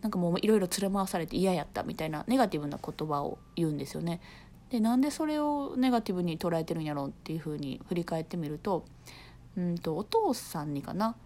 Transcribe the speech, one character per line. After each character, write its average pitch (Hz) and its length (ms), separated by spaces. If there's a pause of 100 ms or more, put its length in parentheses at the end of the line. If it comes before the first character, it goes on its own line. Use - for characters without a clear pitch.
な 226 60
ん - 20
か 190 80
も 175 160
う 185 60
い - 60
ろ 220 100
い 208 40
ろ 180 80 (120)
連 196 100
れ 196 60
回 196 100
さ 190 120
れ 165 80
て - 100
嫌 185 160
や 156 120
っ - 80
た - 100
み - 120
た 160 100
い 160 60
な 151 180
ネ 247 80
ガ 240 120
テ 165 100
ィ - 20
ブ 147 80
な 143 100
言 - 300
葉 143 140
を - 160 (180)
言 165 120
う 151 40
ん 143 60
で 139 80
す - 80
よ 156 80
ね。 165 180 (500)
で、 240 100
な 226 160
ん 262 40
で 294 100
そ 311 160
れ 302 120
を 294 380
ネ 254 140
ガ 233 120
テ 220 100
ィ - 20
ブ 180 80
に 165 160
捉 165 180
え 160 80
て - 100
る 165 60
ん 156 40
や 151 100
ろ 143 120
う - 20
っ - 20
て - 220
い 160 40
う - 20
ふ 160 120
う 147 80
に 139 300
振 180 80
り 170 80
返 165 180
っ - 20
て 180 120
み 160 120
る 151 100
と、 180 260 (720)
う 185 40
ん 175 180
と、 160 180
お 175 80
父 427 300
さ 160 300
ん 147 100
に 139 80
か - 120
な。 220 320